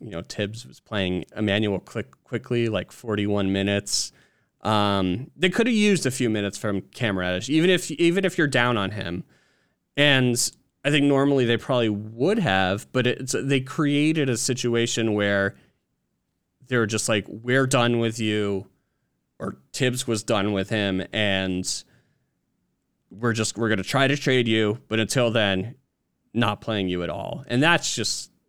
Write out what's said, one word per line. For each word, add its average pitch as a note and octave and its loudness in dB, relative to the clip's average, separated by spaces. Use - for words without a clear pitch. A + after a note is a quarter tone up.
you - -14
know, E2+ -8
Tibbs G#2+ -8
was - -20
playing F#2 -4
Emmanuel G#2 0
Quick-, - -12
Quickley, A#2+ -2
like, F#2+ -4
forty-one G2+ -2
minutes. G2+ -2
Um, G2+ 0
they E3+ 0
could A3 0
have B3 2
used G#3 2
a C3+ 0
few B2 -2
minutes G#2 -2
from G2 -4
Cam G#2 -4
Reddish, F2+ -2
even D#3+ 2
if, F3+ 0
even E3+ 2
if F3+ -4
you're D#3+ 2
down B2 2
on G2 -2
him. G#2+ -6
And C3 4
I D3 0
think C#3+ 4
normally C#3 4
they A#2 2
probably A#2+ 0
would A2+ -2
have, F#2+ 0
but B2 2
it's, B2+ -2
they C3+ 0
created D3 0
a B2 0
situation A#2 0
where G2+ 2
they're B2 2
just G#2+ -2
like, G#2+ 0
"We're B2 0
done A#2+ 2
with A#2 -2
you," G#2 -2
or - -8
Tibbs B2+ -2
was A2+ -2
done G#2 0
with F#2+ -2
him, G2 0
and F#2+ -2
we're A2+ 0
just, A2 -2
we're A2+ 0
gonna G2+ 2
try A#2 2
to C#3 2
trade B2+ 2
you, A2 2
but A2+ 0
until A#2 2
then, G#2+ 0
not G#2 0
playing G2+ -2
you F2 -2
at E2+ -4
all. G2 -8
And B2 2
that's - 2
just, - -6